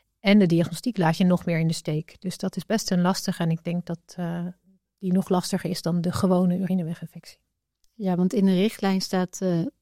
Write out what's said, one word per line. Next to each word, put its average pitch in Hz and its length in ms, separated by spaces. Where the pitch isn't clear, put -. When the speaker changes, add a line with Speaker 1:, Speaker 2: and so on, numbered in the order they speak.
Speaker 1:
En 202 180
de 196 80
diagnostiek 170 520
laat 165 180
je 190 80
nog 180 200
meer 170 140
in 165 80
de 160 80
steek. - 440
Dus - 200
dat - 180
is 175 100
best - 240
een 180 100
lastige. 180 420
En 170 80
ik 165 140
denk 170 220
dat, 170 120
eh, 175 300
die 185 140
nog 185 160
lastiger 180 420
is - 120
dan 170 180
de 175 120
gewone 180 460
urineweginfectie. 175 800
Speaker 2:
Ja, 185 220
want 185 160
in 202 120
de 190 100
richtlijn 190 460
staat, 180 400
eh, 180 200